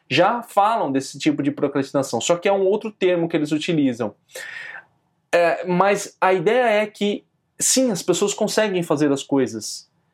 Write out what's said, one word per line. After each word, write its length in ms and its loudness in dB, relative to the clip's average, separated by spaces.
já 320 2
falam 500 0
desse 280 -4
tipo 240 0
de 80 -2
procrastinação, 720 -2
só 160 0
que 120 -2
é 40 4
um 120 0
outro 280 0
termo 360 0
que 80 0
eles 140 -2
utilizam. 640 0
É, 340 2
mas 540 0
a 120 4
ideia 500 2
é 40 -4
que, 380 -4
sim, 320 2
as 120 -4
pessoas 300 0
conseguem 500 0
fazer 300 0
as 100 -2
coisas, 680 -2